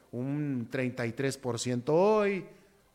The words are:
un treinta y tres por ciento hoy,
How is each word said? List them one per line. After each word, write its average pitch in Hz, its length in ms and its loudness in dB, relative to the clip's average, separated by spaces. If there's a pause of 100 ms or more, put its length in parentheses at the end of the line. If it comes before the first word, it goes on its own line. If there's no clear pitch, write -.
(120)
un 135 580 -2
treinta 127 360 -2
y 113 60 -2
tres 135 260 -2
por 117 200 -4
ciento 123 360 0
hoy, 202 520 4 (480)